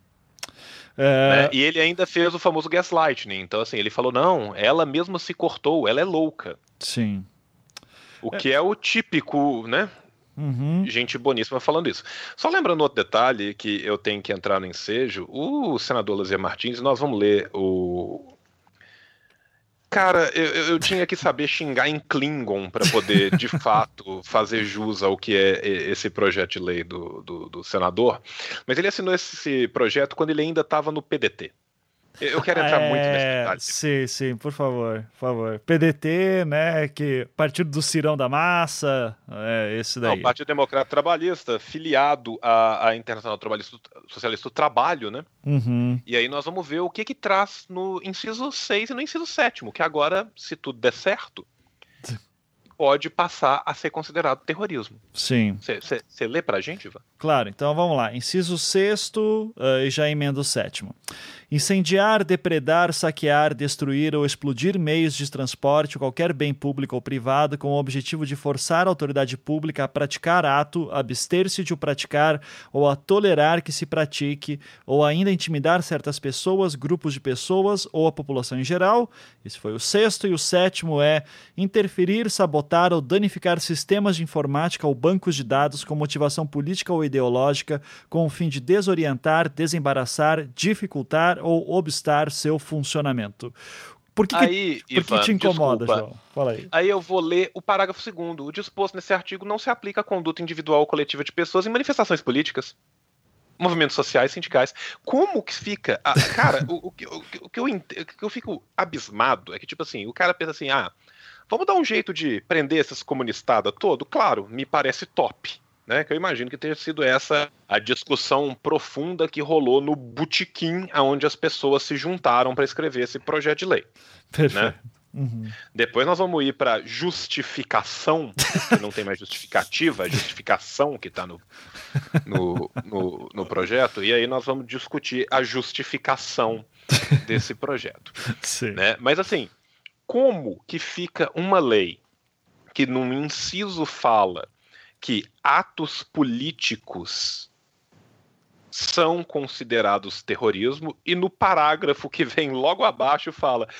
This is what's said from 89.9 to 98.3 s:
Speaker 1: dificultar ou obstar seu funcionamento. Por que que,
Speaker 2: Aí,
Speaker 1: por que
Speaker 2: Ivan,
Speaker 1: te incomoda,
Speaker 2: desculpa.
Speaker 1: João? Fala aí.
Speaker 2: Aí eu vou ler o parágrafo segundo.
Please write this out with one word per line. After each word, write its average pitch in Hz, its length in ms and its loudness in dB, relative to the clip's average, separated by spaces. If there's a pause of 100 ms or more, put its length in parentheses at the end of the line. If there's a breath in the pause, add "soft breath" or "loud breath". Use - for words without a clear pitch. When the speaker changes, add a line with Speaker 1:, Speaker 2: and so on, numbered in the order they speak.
Speaker 1:
dificultar 175 880 0
ou 165 300 2
obstar 151 580 2
seu 156 260 0
funcionamento. 139 960 -4 (640 loud breath)
Por 214 100 6
que - 120 -4
que, 175 80 8
Speaker 2:
Aí, 180 360 0
Speaker 1:
por - 60 -20
que 165 260 0
Speaker 2:
Ivan, 107 80 6
Speaker 1:
te 214 120 4
incomoda, 156 520 2
Speaker 2:
desculpa. 110 240 2
Speaker 1:
João? - 100 -20 (140)
Fala 135 200 0
aí. - 180 -8
Speaker 2:
Aí 175 160 4
eu 196 140 2
vou 185 180 0
ler 175 340 0
o 185 80 -12
parágrafo 196 400 0
segundo. 170 440 -10